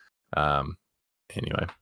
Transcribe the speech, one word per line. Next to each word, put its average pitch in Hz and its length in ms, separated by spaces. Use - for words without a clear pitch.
um, 73 400
anyway, - 320